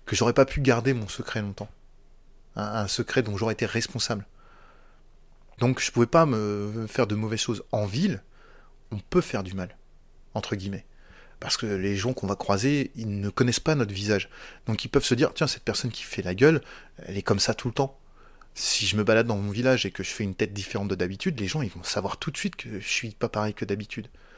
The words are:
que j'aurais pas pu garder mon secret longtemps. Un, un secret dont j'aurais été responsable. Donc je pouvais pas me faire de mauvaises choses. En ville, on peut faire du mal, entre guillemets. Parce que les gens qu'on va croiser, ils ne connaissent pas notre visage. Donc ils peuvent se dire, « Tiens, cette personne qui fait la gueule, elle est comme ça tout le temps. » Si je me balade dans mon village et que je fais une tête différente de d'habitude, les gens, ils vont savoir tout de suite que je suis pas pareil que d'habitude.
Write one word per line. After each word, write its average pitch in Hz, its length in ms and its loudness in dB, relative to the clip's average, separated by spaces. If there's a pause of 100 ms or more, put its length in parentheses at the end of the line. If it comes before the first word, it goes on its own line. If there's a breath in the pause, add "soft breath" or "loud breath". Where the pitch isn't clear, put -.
que - 100 -4
j'aurais 117 200 4
pas 135 100 8
pu 143 160 0
garder 127 320 4
mon 110 160 -4
secret - 320 -6
longtemps. 104 300 -6 (840)
Un, 107 280 -2
un 101 40 -2
secret - 360 0
dont 104 160 -4
j'aurais 113 160 0
été - 100 -4
responsable. 113 600 -2 (1300 soft breath)
Donc 123 220 2
je - 100 -2
pouvais 120 160 4
pas 165 200 6
me 107 600 -2
faire 117 200 2
de 107 80 0
mauvaises 107 260 -2
choses. 107 220 -2 (100)
En 107 140 0
ville, 127 360 -2 (680 soft breath)
on 107 60 -4
peut 175 240 2
faire 104 200 -2
du 95 120 -10
mal, 92 220 -8 (580)
entre 110 200 -4
guillemets. 98 300 -6 (540 soft breath)
Parce - 180 -4
que - 80 -4
les 101 320 0
gens 110 160 0
qu'on 117 140 -4
va 98 80 2
croiser, 127 600 2
ils 104 240 -4
ne 101 100 -2
connaissent 120 300 2
pas 156 140 2
notre 110 200 2
visage. 101 340 0 (380 loud breath)
Donc 110 180 -2
ils - 40 -8
peuvent - 160 4
se - 100 2
dire, « 123 200 4
Tiens, 156 120 0
cette - 160 -4
personne 113 280 -2
qui - 120 -8
fait - 180 -6
la 92 140 -2
gueule, 139 260 8 (460 loud breath)
elle 98 100 -8
est 98 60 -2
comme 101 160 2
ça 110 160 2
tout - 140 -6
le 117 60 -4
temps. » - 240 0 (560 soft breath)
Si - 320 0
je 98 100 2
me 107 80 2
balade 113 220 6
dans 113 100 0
mon 101 140 -2
village 120 360 2
et 95 40 -6
que - 120 -8
je - 80 -6
fais - 140 -4
une 95 100 -2
tête 104 180 0
différente 101 360 -4
de 98 60 0
d'habitude, 98 460 -2
les 101 60 -2
gens, 147 160 -2
ils 107 80 -4
vont - 120 -14
savoir - 360 -4
tout - 120 -6
de - 60 -6
suite - 200 -4
que 110 240 -10
je 107 80 -8
suis - 220 -2
pas 113 200 -4
pareil 107 240 -2
que - 100 -8
d'habitude. 101 440 -6 (300 soft breath)